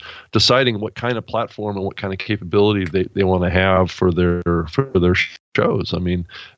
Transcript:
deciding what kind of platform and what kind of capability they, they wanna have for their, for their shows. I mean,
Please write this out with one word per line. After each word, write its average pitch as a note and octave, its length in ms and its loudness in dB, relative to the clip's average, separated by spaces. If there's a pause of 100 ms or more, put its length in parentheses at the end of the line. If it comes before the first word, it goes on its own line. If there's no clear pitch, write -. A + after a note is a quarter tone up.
(320)
deciding B2 480 2
what G#2+ 140 -8
kind A#2+ 240 -4
of G#2+ 80 -10
platform G#2+ 500 -6
and F#2+ 80 -6
what G2 120 -6
kind G2 160 -6
of F#2 80 -8
capability G2+ 640 2
they, F2+ 200 0 (100)
they G2 100 0
wanna F#2 260 2
have F#2 400 4
for F#2 220 0
their, F2 300 2 (280)
for C3+ 240 -2
their F2+ 200 4 (420)
shows. G2+ 380 0
I F2 40 -2
mean, F2+ 280 -2 (320)